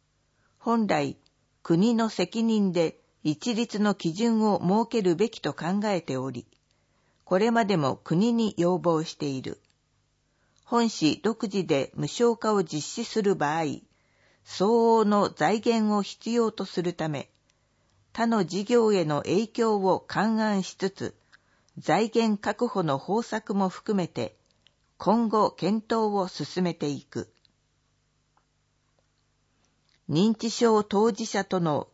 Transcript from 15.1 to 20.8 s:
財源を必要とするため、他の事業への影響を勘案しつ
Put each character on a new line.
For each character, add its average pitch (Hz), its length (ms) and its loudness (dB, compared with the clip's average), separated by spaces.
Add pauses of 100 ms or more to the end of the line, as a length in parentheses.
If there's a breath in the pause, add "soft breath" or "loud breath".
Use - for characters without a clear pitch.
財 196 340 0
源 220 320 2
を 202 60 0
必 - 280 -10
要 233 200 2
と 202 140 -8
す 180 180 -4
る 170 120 -4
た 160 140 -4
め、 143 220 -8 (840)
他 233 140 -2
の 226 180 2
事 180 200 -2
業 226 280 4
へ 185 120 2
の 147 180 0
影 196 260 0
響 226 280 0
を 190 240 2
勘 220 400 0
案 208 220 0
し - 120 -12
つ 190 160 -4